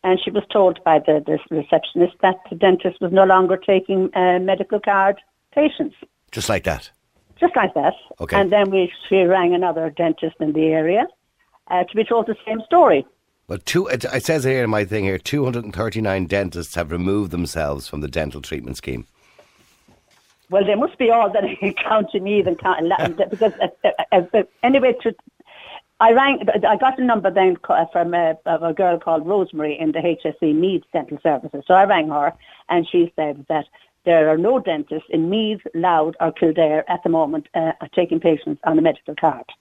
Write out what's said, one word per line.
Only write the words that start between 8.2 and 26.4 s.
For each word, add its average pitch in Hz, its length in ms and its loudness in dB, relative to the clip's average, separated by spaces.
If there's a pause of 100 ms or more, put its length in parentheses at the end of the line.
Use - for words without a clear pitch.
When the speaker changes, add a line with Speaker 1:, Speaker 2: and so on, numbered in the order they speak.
Speaker 2:
Okay. - 200 0
Speaker 1:
And 185 100 0
then 202 200 2
we, 185 200 0 (160)
she 190 140 2
rang 175 320 2
another 165 380 -2
dentist 160 480 -4
in 156 140 -4
the 160 160 0
area, 165 360 0 (640)
uh, 180 160 -2
to 180 120 -8
be 220 80 0
told 226 220 0
the 226 180 -6
same 220 180 -8
story. 220 440 4 (400)
Speaker 2:
But - 220 -12
two, 147 180 0
it, 127 180 -4
it 131 220 -6
says 156 200 0
here 131 180 0
in 110 80 -2
my 107 120 0
thing 101 200 -4
here, 95 160 -2
two 147 240 -4
hundred 120 200 -4
and 104 120 -14
thirty-nine 98 500 -2
dentists 87 480 -4
have 82 180 -6
removed 92 380 -2
themselves 78 580 -6
from 73 140 -10
the 73 60 -8
dental 73 340 -8
treatment 65 360 -10
scheme. 60 280 -10 (1500)
Speaker 1:
Well, 196 140 2
they 208 80 2
must 277 240 -2
be 233 140 2
all 226 200 2
that 208 120 -2
<laughs> 190 180 -6
are 185 120 -2
counting 214 500 -2
me, 202 160 2
even 180 160 0
counting 170 320 -2
Latin, 170 280 -2
Speaker 2:
<laughs> 190 140 -2
Speaker 1:
because, 208 320 0
uh, 139 60 0 (160)
uh, 202 80 2 (200)
uh, 190 100 6 (120)
uh, 202 100 4 (200)
anyway, 254 400 2
to, 226 100 -2 (840)
I 220 120 8
rang, 262 380 4 (180)